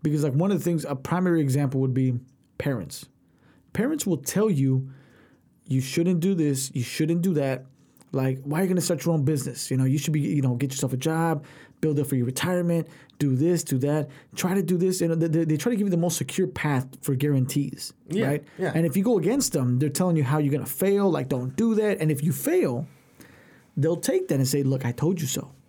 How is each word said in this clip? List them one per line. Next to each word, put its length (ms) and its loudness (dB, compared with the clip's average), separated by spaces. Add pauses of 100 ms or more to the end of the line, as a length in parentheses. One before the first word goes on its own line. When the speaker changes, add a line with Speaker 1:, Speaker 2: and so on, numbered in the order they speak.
Speaker 1:
Because, 200 0
like, 100 0
one 180 2
of 60 0
the 60 -4
things, 220 -2
a 100 -6
primary 460 0
example 400 0
would 120 0
be 260 0 (380)
parents. 500 -6 (680)
Parents 320 -2
will 120 0
tell 320 0
you, 400 2 (800)
"You 140 0
shouldn't 380 0
do 160 2
this, 380 0
you 100 -2
shouldn't 380 0
do 120 0
that. 320 -2 (460)
Like, 320 0
why 160 -2
are 40 2
you 60 0
gonna 120 2
start 220 -2
your 100 2
own 120 2
business? 460 -2
You 60 0
know, 60 2
you 140 2
should 160 -2
be, 80 0
you 200 0
know, 140 2
get 160 -4
yourself 220 -2
a 40 -2
job, 460 0 (380)
build 180 2
up 80 0
for 80 0
your 120 2
retirement, 600 0 (320)
do 160 2
this, 280 2
do 160 0
that, 300 0 (260)
try 180 0
to 80 2
do 160 0
this." 240 2
And 180 2
they, 80 2
they, 160 2
they 140 2
try 140 0
to 40 0
give 120 0
you 40 0
the 60 2
most 200 0
secure 300 -2
path 400 -2 (140)
for 140 -2
guarantees, 800 0 (140)
Speaker 2:
Yeah, 200 0
Speaker 1:
right? 160 -2 (160)
Speaker 2:
yeah. 160 -2
Speaker 1:
And 100 2
if 100 0
you 80 2
go 140 4
against 360 0
them, 260 2
they're 100 2
telling 260 0
you 80 2
how 140 0
you're 160 2
gonna 140 -2
fail, 420 2
like, 200 0
"Don't 260 -4
do 200 2
that." 240 2
And 120 2
if 120 -2
you 80 2
fail, 560 0 (880)
they'll 220 2
take 320 0
that 60 0
and 120 2
say, 160 0
"Look, 220 0
I 80 0
told 260 0
you 80 -6
so." 240 -8 (180)